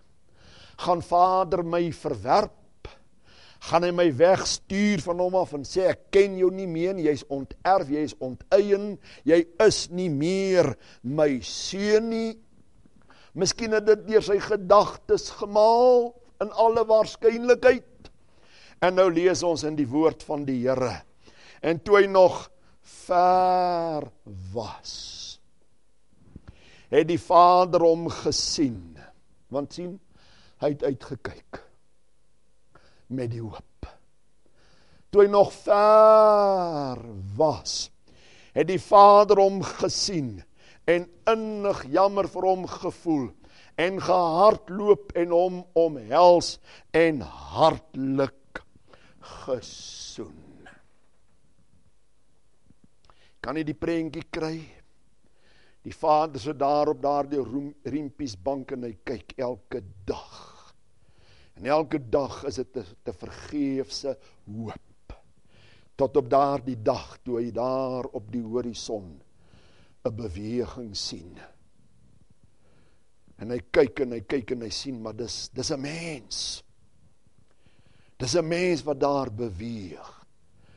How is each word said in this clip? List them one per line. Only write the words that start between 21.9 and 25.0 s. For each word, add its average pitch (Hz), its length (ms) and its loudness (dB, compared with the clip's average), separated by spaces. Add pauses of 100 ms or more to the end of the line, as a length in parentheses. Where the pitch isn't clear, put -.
hy 196 60 6
nog 185 440 4 (300)
ver 180 1300 0 (420)
was, - 840 -14 (1500)